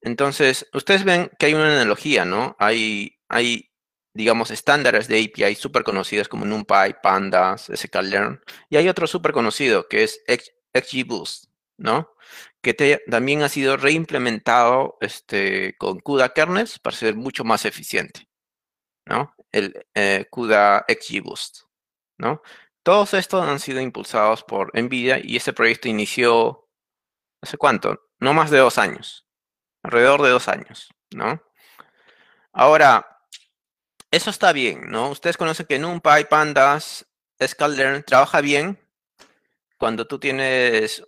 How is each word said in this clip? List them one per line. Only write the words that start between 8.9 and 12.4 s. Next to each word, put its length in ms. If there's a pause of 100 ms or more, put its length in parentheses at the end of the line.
otro 180
súper 240
conocido 560
que 160
es 240
X-, 260 (200)
X 200
G 120
Boost, 400 (320)
¿no? 380 (460)